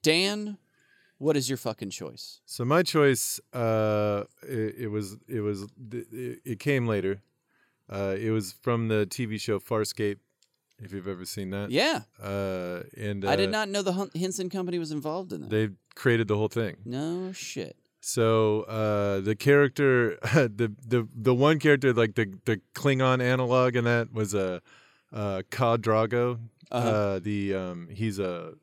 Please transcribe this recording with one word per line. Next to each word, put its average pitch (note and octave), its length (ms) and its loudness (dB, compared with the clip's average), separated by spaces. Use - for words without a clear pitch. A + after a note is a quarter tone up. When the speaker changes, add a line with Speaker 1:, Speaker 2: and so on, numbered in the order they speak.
Speaker 1:
Dan, G3+ 560 0
what D3 180 2
is B2+ 120 0
your C3 80 -2
fucking G#2+ 340 -8
choice? - 540 -14
Speaker 2:
So - 200 -8
my D#3 160 4
choice, C#3+ 580 2
uh, G#2+ 680 0
it, A2 380 -6
it A#2 80 -6
was, G#2 300 -6
it A#2 140 -4
was, G#2 260 -4
th-, A#2 200 -10
it, A#2+ 320 -10
it A2+ 160 -8
came C3 280 0
later. G2 340 0
Uh, G2 320 -4
it A2 120 -2
was G#2 200 -2
from A#2 360 -2
the G#2+ 180 2
T A#2+ 200 -4
V G#2+ 120 -6
show G#2 220 -2
Farscape, G#2 580 -2
if F#2+ 120 -16
you've F#2+ 160 -8
ever F#2 180 -8
seen F#2+ 260 -8
that. G2+ 200 -4
Speaker 1:
Yeah. F#3 300 0
Speaker 2:
Uh, F#2 600 -4
and, G2+ 260 -6
Speaker 1:
I C3+ 140 2
did G3 120 0
Speaker 2:
uh, - 20 -2
Speaker 1:
not G#3+ 180 -2
know G3+ 140 -2
the F#3 100 0
Hun-, F#3+ 220 -4
Henson F#3 340 -4
Company F3+ 300 -4
was D#3 120 -6
involved D3+ 400 -6
in D#2+ 100 -10
that. - 80 -12
Speaker 2:
They G#2+ 200 2
created A2+ 320 2
the G#2 80 2
whole G#2+ 140 0
thing. A2 360 -4
Speaker 1:
No E3 460 -6
shit. - 460 -10
Speaker 2:
So, A2 640 2
uh, G#2 580 0
the G#2+ 140 0
character, C3+ 840 4
<laughs> - 140 -2
the, A2+ 400 2
the, A2+ 300 0
the A#2+ 200 4
one D3 240 6
character, C#3 340 6
like, A2 220 4
the, G2+ 180 0
the A2 140 0
Klingon C3 480 2
analog B2+ 540 2
in A#2+ 80 4
that A#2+ 280 2
was, G#2+ 220 -2
uh, F#2 260 0
uh, G2+ 380 -4
Khal A#2 260 2
Drago. A2+ 600 2
Speaker 1:
Uh-huh. A#2+ 180 0
Speaker 2:
Uh, G2+ 300 2
the, G2+ 340 -2
um, F2+ 380 -6
he's G#2 260 -4
a F2 460 -4